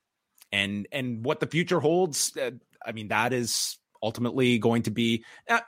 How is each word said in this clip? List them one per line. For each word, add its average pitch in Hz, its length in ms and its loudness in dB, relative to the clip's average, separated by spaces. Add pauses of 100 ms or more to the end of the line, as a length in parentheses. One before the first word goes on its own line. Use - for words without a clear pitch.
(520)
and, 101 400 -2
and 123 340 -6
what 151 140 -2
the 143 80 -2
future 170 320 0
holds, 160 580 0
uh, 127 140 -4 (340)
I 113 60 -6
mean, 110 160 -8
that 113 260 2
is - 440 -2 (240)
ultimately 120 580 2
going 117 240 4
to 110 80 -2
be, 113 340 0 (240)
uh, 226 180 2